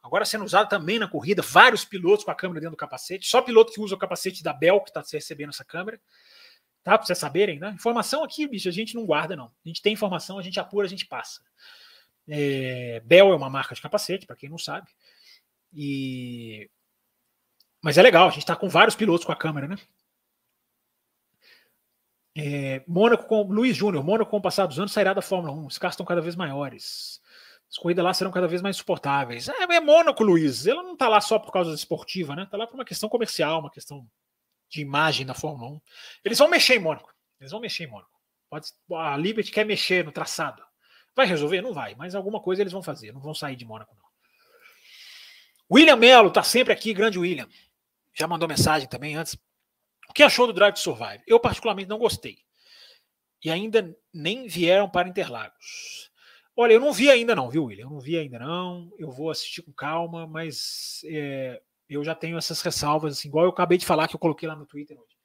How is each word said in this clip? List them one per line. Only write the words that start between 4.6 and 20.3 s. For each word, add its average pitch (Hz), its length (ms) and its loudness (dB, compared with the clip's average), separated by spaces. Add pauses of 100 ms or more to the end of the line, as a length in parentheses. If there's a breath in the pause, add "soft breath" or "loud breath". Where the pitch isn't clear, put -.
que - 100 -16
tá 151 100 -8 (100)
recebendo 147 380 -10
essa 143 140 -14
câmera. 196 340 -12 (840 soft breath)
Tá? 202 140 4
Pra 220 100 -2
vocês 180 100 -2
saberem, 160 400 -2
né? 185 120 -12
Informação 233 520 -2
aqui, 302 240 -6
bicho, 208 220 -8
a 180 40 -2
gente 220 240 -8
não 233 100 -8
guarda, 170 280 0
não. 147 120 -12
A - 220 -20
gente 165 140 -10
tem 208 120 2
informação, 190 440 -6
a 196 40 -10
gente 185 180 -6
apura, 196 260 -4
a 175 40 -8
gente 185 160 -12
passa. - 360 -14 (840 soft breath)
É... 131 760 -4
Bell 190 260 4
é 175 40 4
uma 135 140 -6
marca 135 240 -8
de - 80 -16
capacete, 190 440 -6
pra - 100 -20
quem 143 140 -18
não 165 80 -16
sabe. 165 340 -12 (800 soft breath)
E 127 1000 -10 (1120)
mas 151 140 4
é 180 40 10
legal, 185 280 10
a - 20 2
gente - 140 -10
tá - 100 -2
com 190 140 -6
vários 196 260 4
pilotos 170 300 0
com 160 80 -4
a - 20 -2
câmera, 147 320 -6
né? 190 80 -10 (2500 soft breath)